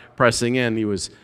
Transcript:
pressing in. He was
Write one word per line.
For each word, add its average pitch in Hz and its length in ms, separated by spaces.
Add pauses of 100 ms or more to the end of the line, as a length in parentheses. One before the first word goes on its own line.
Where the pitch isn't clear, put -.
(160)
pressing 120 400
in. 117 200
He 110 80
was 101 260 (140)